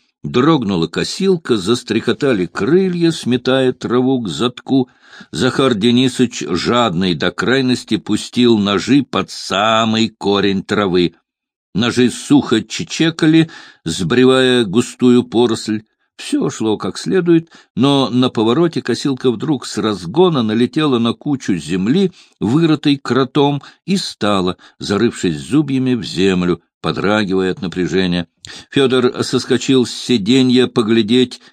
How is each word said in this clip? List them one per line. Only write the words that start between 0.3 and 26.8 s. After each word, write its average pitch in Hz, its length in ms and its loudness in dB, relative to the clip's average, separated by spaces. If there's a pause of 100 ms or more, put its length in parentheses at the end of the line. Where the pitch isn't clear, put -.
косилка, 160 680 -2
застрекотали 110 920 -2
крылья, 170 640 0
сметая 127 600 0
траву 127 480 -2
к 107 80 -6
задку. 123 600 -2 (420)
Захар 123 420 0
Денисыч, 120 720 0
жадный 92 680 0
до 87 180 -4
крайности, 123 640 -2
пустил 110 640 0
ножи 101 440 2
под - 280 -4
самый 110 800 0
корень 98 520 0
травы. 92 520 0 (600)
Ножи 117 360 0
сухо 127 520 0
чечекали, 160 880 0 (340)
сбривая 123 800 2
густую 120 600 2
поросль. 110 600 -2 (320)
Все 262 340 -4
шло 110 260 -2
как - 220 -8
следует, 170 520 0 (240)
но 135 360 2
на 127 180 2
повороте 123 540 0
косилка 127 480 -2
вдруг 123 360 -4
с - 120 -10
разгона 110 640 0
налетела 120 560 0
на 117 160 0
кучу 131 400 -4
земли, 95 580 0 (260)
вырытой 147 600 2
кротом, 139 640 0 (240)
и 196 100 -2
стала, 98 600 -2 (200)
зарывшись 95 600 -2
зубьями 127 560 -2
в 104 100 -4
землю, 90 560 0 (220)